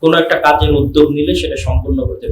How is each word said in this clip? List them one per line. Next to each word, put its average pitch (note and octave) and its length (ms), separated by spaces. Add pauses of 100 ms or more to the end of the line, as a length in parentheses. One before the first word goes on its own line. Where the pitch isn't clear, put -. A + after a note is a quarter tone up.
কোনো E3 160
একটা E3 180
কাজের D3+ 360
উদ্যোগ C#3+ 400
নিলে D3 240
সেটা - 200
সম্পূর্ণ - 500
করতে - 260